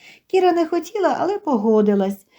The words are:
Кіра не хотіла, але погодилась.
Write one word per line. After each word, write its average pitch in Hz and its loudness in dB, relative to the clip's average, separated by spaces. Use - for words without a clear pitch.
Кіра 370 2
не 339 0
хотіла, 339 -4
але 403 -2
погодилась. 208 0